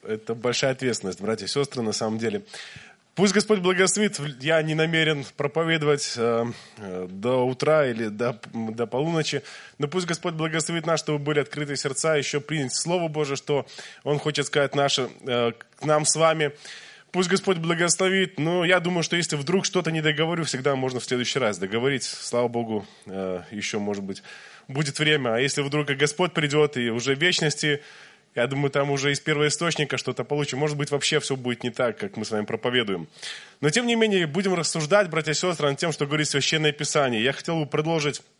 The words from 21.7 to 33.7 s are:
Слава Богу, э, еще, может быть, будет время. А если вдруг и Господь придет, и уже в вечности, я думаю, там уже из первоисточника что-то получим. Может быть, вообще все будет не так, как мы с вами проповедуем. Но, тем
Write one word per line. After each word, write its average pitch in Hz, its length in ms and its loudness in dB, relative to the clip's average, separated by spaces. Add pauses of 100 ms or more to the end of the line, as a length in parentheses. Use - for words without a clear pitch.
Слава - 440 -2
Богу, 110 380 -2 (200)
э, 92 440 -6
еще, 107 280 -4
может 101 240 -2
быть, 95 200 -8 (460)
будет 139 300 -4
время. 147 360 2
А 117 40 2
если 139 220 0
вдруг 143 300 -2
и 135 40 0
Господь 151 380 0
придет, 147 460 2
и 120 100 0
уже 120 260 0
в 139 60 -4
вечности, 151 640 0 (520)
я 120 120 0
думаю, 135 240 0
там 143 200 0
уже 139 220 0
из 139 80 -2
первоисточника 147 800 0
что-то 127 260 -4
получим. 147 340 -2
Может 147 200 0
быть, 147 120 -4
вообще 143 300 0
все 139 160 -2
будет 123 260 -4
не 120 80 -2
так, 117 280 -2
как - 180 -8
мы 107 80 -4
с 104 60 -8
вами 107 160 -2
проповедуем. 110 600 0 (540)
Но, 143 80 2
тем 233 180 2